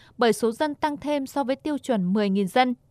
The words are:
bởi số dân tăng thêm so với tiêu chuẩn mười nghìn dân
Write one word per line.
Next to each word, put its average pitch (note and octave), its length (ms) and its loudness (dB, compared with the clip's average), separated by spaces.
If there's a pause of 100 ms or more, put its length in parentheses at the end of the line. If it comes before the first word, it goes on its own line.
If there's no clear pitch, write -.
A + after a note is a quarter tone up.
(180)
bởi A3+ 140 4
số A3+ 200 -2
dân D4 220 -2
tăng D4 220 -4
thêm C#4+ 300 -4
so C#4 180 -4
với C4 120 -2
tiêu D4+ 220 -4
chuẩn F#3+ 340 0
mười G#3 180 2
nghìn G3 180 0
dân B3+ 260 2 (160)